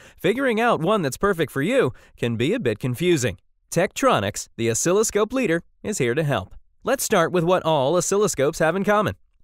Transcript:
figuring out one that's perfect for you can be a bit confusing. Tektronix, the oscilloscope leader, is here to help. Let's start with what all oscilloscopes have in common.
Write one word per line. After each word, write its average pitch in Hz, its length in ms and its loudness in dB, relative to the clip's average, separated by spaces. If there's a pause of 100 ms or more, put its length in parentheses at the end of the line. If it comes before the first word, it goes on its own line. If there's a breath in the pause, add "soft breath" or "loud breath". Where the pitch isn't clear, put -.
(180 loud breath)
figuring 226 420 0
out 214 220 2
one 202 180 0
that's 139 160 -2
perfect 170 340 0
for 135 120 -4
you 196 320 2 (240 soft breath)
can 117 180 -2
be 127 160 0
a 254 80 -2
bit 117 180 -2
confusing. 127 600 0 (320)
Tektronix, 165 800 0 (100)
the 113 120 0
oscilloscope 202 640 0
leader, 196 300 0 (200)
is 208 140 -6
here 120 160 0
to 147 100 -2
help. 123 320 -2 (300)
Let's 262 180 -2
start 165 300 2
with 170 120 2
what 180 180 2
all 151 320 0
oscilloscopes 175 640 0
have 165 180 2
in 196 80 -2
common. 202 320 0 (280)